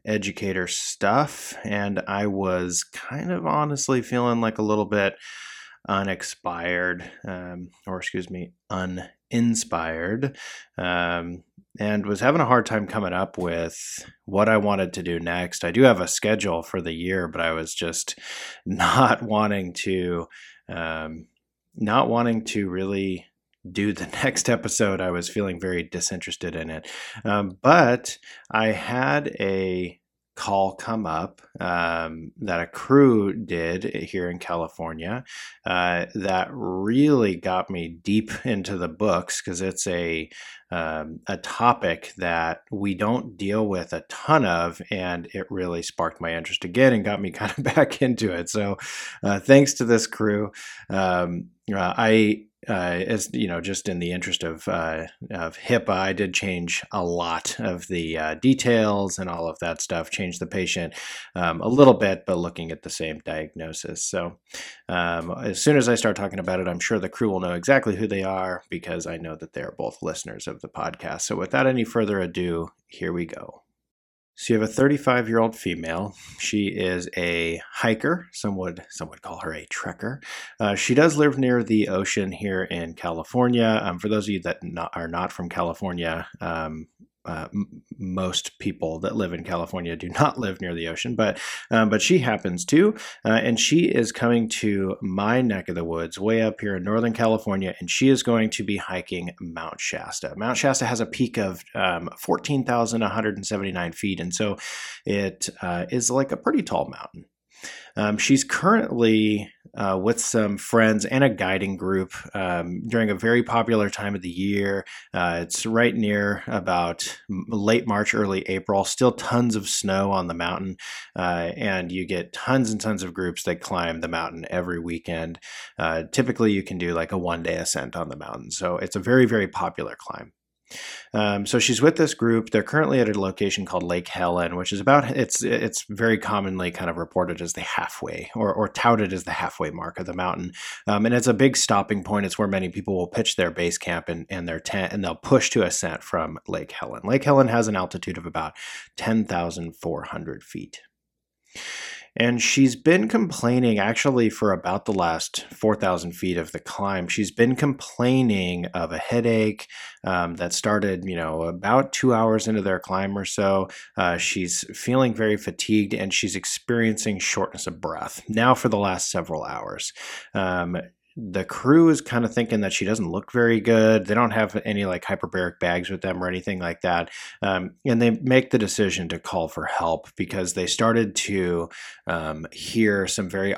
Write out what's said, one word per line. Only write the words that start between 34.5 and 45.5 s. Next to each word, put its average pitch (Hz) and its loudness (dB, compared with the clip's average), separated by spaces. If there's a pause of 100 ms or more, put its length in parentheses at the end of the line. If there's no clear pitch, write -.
uh, 87 2
that 95 0
really 110 4
got 92 -2
me 85 -6
deep 101 0 (160)
into 101 -2
the 87 -2
books, 87 0
'cause 90 -6
it's 95 -4
a, 85 -2 (400)
um, 80 -6
a 98 -4
topic - 2
that 82 -2
we 101 -2
don't 107 -2
deal 104 0
with 92 -4
a 82 -6
ton 151 4
of, 85 0 (120)
and 90 -4
it 95 -8